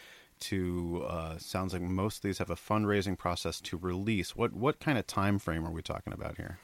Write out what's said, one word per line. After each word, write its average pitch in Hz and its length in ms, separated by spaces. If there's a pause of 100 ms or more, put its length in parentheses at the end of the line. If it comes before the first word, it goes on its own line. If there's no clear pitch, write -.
(400)
to, 87 680
uh, 80 320
sounds 92 340
like 90 100
most 95 340
of - 60
these 95 160
have 85 120
a 82 60
fundraising 101 600
process 87 440
to - 160
release. 92 580
What, 110 180
what 127 280
kind 139 180
of 95 80
time 101 320
frame 80 260
are 82 60
we 82 100
talking - 320
about - 240
here? - 280